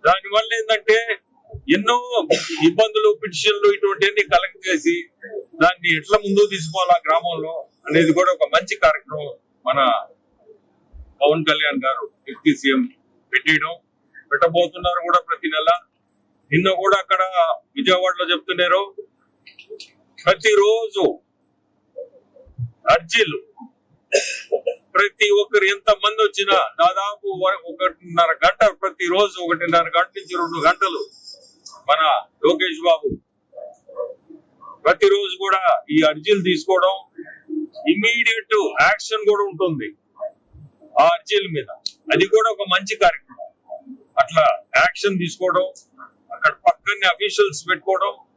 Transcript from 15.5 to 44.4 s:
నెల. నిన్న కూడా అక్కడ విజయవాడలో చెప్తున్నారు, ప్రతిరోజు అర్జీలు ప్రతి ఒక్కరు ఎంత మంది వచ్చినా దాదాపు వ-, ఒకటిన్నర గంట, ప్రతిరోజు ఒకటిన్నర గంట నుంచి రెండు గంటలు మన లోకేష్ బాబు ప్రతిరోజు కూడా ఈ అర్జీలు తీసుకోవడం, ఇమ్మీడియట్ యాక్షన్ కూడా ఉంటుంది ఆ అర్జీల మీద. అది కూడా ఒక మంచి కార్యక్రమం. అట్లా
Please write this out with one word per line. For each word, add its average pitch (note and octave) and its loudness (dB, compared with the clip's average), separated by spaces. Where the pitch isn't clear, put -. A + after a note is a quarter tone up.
నెల. D#3 0
నిన్న F3+ 2
కూడా G3 2
అక్కడ F#3+ -2
విజయవాడలో F3+ 0
చెప్తున్నారు, F3+ -2
ప్రతిరోజు G#3 2
అర్జీలు E3 0
ప్రతి G3+ 0
ఒక్కరు G3+ 2
ఎంత G3 -2
మంది G#3+ 0
వచ్చినా G3 0
దాదాపు G3 0
వ-, F#3 0
ఒకటిన్నర E3+ -2
గంట, F#3 2
ప్రతిరోజు F#3 -2
ఒకటిన్నర E3+ 0
గంట F3+ 0
నుంచి F3+ -12
రెండు E3+ -6
గంటలు F3+ 0
మన D#3 2
లోకేష్ E3+ 0
బాబు E3 2
ప్రతిరోజు G3 2
కూడా F#3+ 0
ఈ D#3 4
అర్జీలు F3 0
తీసుకోవడం, F3+ 2
ఇమ్మీడియట్ A3+ -2
యాక్షన్ G#3+ -2
కూడా G#3 2
ఉంటుంది D#3+ -4
ఆ - 6
అర్జీల G3+ -4
మీద. C3+ -8
అది - 2
కూడా A3+ 4
ఒక C#4 -8
మంచి G3 -4
కార్యక్రమం. - -2
అట్లా D#3+ 0